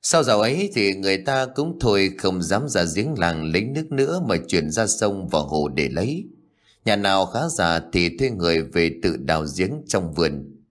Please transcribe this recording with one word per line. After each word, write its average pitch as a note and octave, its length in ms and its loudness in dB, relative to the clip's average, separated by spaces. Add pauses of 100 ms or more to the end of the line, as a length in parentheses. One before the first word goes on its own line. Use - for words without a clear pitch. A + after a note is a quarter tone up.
Sau D#3+ 220 4
dạo A2 180 4
ấy G2+ 320 0
thì G2+ 220 2
người G2 220 0
ta C3 280 0
cũng D3+ 340 -4
thôi G2 380 4
không F#2 240 -2
dám G2 260 0
ra G2+ 160 2 (120)
giếng B2 240 -2
làng D#2+ 320 0
lấy F2+ 120 0
nước D3 280 -6
nữa, D3 360 0
mà F#2+ 80 2 (120)
chuyển D#2+ 240 0
ra A2 160 0
sông G2+ 400 -2
và D#2+ 120 2
hồ D2 300 -2
để C#2 200 -2
lấy. A2+ 360 -4 (600)
Nhà G#2+ 100 4
nào G2 300 4
khá A2+ 140 -4 (100)
giả E2+ 300 0 (140)
thì E2+ 240 2
thuê C3+ 120 0
người E2+ 340 0
về E2 280 2 (120)
tự E2+ 140 0
đào D#2 280 0 (120)
giếng F#2 140 0 (160)
trong F2 260 -2
vườn. C#2+ 580 -4